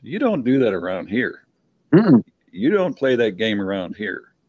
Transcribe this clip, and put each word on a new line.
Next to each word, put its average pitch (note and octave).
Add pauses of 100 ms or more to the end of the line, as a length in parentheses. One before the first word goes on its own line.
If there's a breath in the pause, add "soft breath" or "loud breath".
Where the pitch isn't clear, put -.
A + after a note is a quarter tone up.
You D3+
don't A3
do C3
that A#2
around F2+
here. G#2+ (480)
Mm-mm. E3 (280)
You G#2
don't F#3
play C3
that A2
game G#2+
around F#2+
here. - (160)